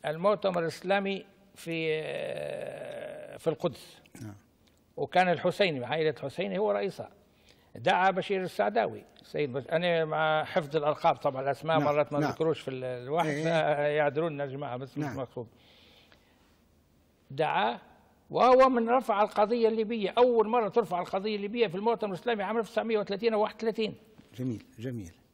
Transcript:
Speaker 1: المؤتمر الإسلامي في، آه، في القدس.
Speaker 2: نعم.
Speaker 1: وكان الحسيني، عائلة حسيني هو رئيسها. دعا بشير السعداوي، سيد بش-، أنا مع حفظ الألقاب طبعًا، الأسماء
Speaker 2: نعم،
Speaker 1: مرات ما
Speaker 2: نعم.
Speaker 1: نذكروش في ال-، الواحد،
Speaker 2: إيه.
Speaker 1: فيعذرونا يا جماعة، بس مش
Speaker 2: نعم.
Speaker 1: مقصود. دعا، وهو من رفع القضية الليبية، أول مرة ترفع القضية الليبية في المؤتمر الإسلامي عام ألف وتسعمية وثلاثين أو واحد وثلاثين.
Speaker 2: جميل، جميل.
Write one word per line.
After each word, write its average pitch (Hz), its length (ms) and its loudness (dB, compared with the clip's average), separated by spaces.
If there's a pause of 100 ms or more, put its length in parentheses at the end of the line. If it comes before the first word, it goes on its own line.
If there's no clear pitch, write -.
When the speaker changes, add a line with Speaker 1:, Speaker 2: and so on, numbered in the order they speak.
Speaker 1:
المؤتمر 175 560 0
الإسلامي 196 600 -2 (300)
في، 160 480 -4
آه، - 1300 -10
في - 140 -2
القدس. - 460 -6 (260)
Speaker 2:
نعم. 107 120 -12 (640)
Speaker 1:
وكان 180 320 2
الحسيني، 165 560 0
عائلة 151 380 0
حسيني 180 360 -6
هو 208 120 0
رئيسها. 202 400 -2 (640)
دعا 185 360 4
بشير 190 320 -2
السعداوي، 202 600 0 (220)
سيد 151 280 -2
بش-، 139 200 -6
أنا 165 320 2
مع 156 400 0
حفظ 156 320 -2
الألقاب 151 400 2
طبعًا، 131 260 -2
الأسماء 156 360 0
Speaker 2:
نعم، 147 80 2
Speaker 1:
مرات 147 260 2
ما 147 60 0
Speaker 2:
نعم. 147 120 2
Speaker 1:
نذكروش 160 300 0
في - 100 -8
ال-، 131 140 -8
الواحد، 127 440 -2
Speaker 2:
إيه. 147 140 -4
Speaker 1:
فيعذرونا 147 1000 0
يا 143 40 -8
جماعة، 131 280 -8
بس 131 220 -10
مش 151 60 -4
Speaker 2:
نعم. 135 120 -6
Speaker 1:
مقصود. 127 300 -10 (1800)
دعا، 160 480 0 (520)
وهو 254 380 8
من 233 200 2
رفع 233 340 4
القضية 214 460 4
الليبية، 220 500 -2
أول 233 300 6
مرة 226 200 2
ترفع 180 320 0
القضية 208 360 -4
الليبية 202 300 0
في 165 80 -6
المؤتمر 208 400 -2
الإسلامي 214 280 -2
عام 214 160 -2
ألف 220 100 -2
وتسعمية 220 300 0
وثلاثين 208 360 0
أو 208 80 2
واحد 208 120 -2
وثلاثين. 220 400 -4 (440)
Speaker 2:
جميل، 127 260 -4 (140)
جميل. 110 340 -10 (200)